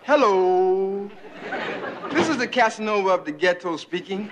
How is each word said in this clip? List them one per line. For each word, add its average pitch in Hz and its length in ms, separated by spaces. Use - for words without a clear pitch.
Hello. 190 1040
This 320 180
is 302 80
the 240 120
Casanova 214 640
of 175 140
the 156 60
ghetto 175 460
speaking. 190 560